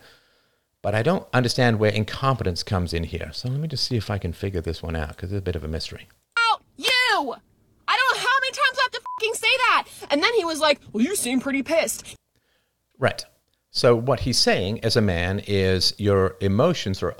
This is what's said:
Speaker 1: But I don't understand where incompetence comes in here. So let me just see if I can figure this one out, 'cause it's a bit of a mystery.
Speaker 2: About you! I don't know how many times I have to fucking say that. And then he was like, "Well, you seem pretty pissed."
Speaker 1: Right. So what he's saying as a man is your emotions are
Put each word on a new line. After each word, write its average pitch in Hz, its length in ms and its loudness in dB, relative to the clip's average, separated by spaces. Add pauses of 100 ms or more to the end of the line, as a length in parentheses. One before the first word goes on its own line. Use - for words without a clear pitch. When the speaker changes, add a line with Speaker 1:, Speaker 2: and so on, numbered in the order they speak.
(840)
Speaker 1:
But 101 120 0
I 113 80 2
don't 170 300 0
understand 123 460 2
where 107 120 4
incompetence 104 720 -2
comes 90 300 -2
in 85 120 -2
here. 82 280 -6
So - 160 -8
let 135 100 -4
me 160 100 -4
just - 160 -4
see 127 120 0
if 107 140 -2
I 101 80 -2
can 87 140 -4
figure 95 280 -4
this 82 220 -6
one 82 120 -4
out, 80 220 -6
'cause 92 160 -8
it's 101 60 -2
a 95 40 -6
bit 85 140 -4
of 78 80 -8
a 78 40 -8
mystery. - 400 -8 (280)
Speaker 2:
About 466 260 2 (140)
you! 330 120 -4 (1000)
I 381 80 2
don't 494 200 2
know 403 40 -6
how 508 200 2
many 523 120 -4
times 523 260 0
I 554 40 2
have 494 100 -2
to 494 80 -8 (160)
fucking 453 180 -4
say 480 220 0 (100)
that. 359 220 2 (220)
And 294 120 0
then 453 120 2
he 392 100 2
was 320 160 -4
like, 302 200 2 (120)
"Well, 220 120 0
you 392 120 -2
seem 247 240 -2
pretty 277 220 -2
pissed." - 540 -4 (840)
Speaker 1:
Right. - 260 -2 (460)
So 123 240 4
what 120 260 0
he's 123 180 0
saying 113 440 0
as 117 140 2
a 113 60 4
man 92 440 2
is 95 520 2
your 98 420 2
emotions 101 600 2
are 87 180 -2